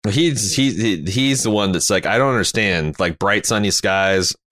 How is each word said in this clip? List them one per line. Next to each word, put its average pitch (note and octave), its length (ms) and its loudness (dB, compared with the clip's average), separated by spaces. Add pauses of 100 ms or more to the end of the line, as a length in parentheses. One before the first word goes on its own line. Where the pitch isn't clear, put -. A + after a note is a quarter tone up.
He's, A#2+ 460 0
he, C3+ 160 2
he, F#2 400 -2
he's C3 300 0
the A#2 80 -2
one G#2 220 2
that's E2+ 180 -2
like, F#2+ 160 0
"I G#2+ 140 2
don't C#3 100 2
understand, F#2+ 720 0
like, F2 180 -2
bright G2+ 300 0
sunny G#2 240 0
skies, F#2+ 640 0 (160)